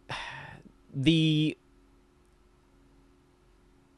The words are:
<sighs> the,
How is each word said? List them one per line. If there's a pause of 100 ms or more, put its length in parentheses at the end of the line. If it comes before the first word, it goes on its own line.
<sighs> (760)
the, (2500)